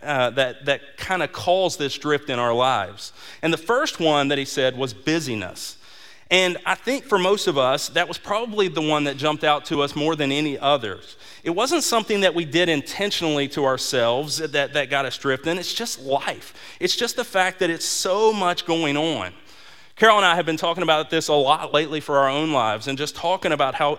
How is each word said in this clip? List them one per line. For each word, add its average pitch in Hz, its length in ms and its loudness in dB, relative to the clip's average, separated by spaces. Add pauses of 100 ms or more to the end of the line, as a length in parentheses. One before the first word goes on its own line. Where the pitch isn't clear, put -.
uh, 131 260 0
that, 127 360 -2
that 139 320 -4
kinda 180 280 -4
cause 180 500 0
this 139 220 -6
drift 143 320 -2
in 123 80 -2
our 120 160 2
lives. 113 580 0 (300)
And 165 100 0
the 160 60 0
first 240 400 -2
one 147 300 4
that 143 100 0
he 139 60 -4
said 131 340 0
was 127 160 -4
busyness. 131 840 -4 (540)
And 180 340 4
I 185 120 0
think 254 300 -4
for 202 120 2
most 196 300 2
of 147 100 2
us, 135 300 2
that 170 180 0
was 165 120 -8
probably 208 500 -2
the 156 140 -2
one 151 220 2
that 139 120 -2
jumped 151 260 -2
out 147 220 2
to 151 180 0
us 143 140 -2
more 156 180 0
than 147 160 0
any 143 260 -2
others. 127 600 -2 (260)
It - 80 -4
wasn't 262 320 0
something 220 380 0
that 175 160 4
we 170 80 0
did 165 240 2
intentionally 156 800 -2
to 147 160 -2
ourselves 131 720 0
that, 139 360 -2
that 139 160 -2
got 139 160 0
us 120 120 -8
drifting. 139 400 0
It's 175 160 -6
just 233 260 -6
life. 135 540 -4 (240)
It's - 160 -2
just 233 220 -4
the 247 80 -2
fact 185 340 0
that 185 100 2
it's 165 160 -4
so 208 480 2
much 180 320 0
going 165 320 0
on. 143 360 -2 (640)
Carol 214 200 8
and 196 100 6
I 170 80 6
have 175 100 0
been 160 120 -2
talking 165 260 -2
about 156 260 2
this 156 200 0
a 156 60 2
lot 147 380 2
lately 151 280 0
for 143 180 0
our 139 100 6
own 151 220 0
lives 110 380 0
and 135 100 -4
just 147 160 -6
talking 180 380 -2
about 139 240 0
how 147 220 0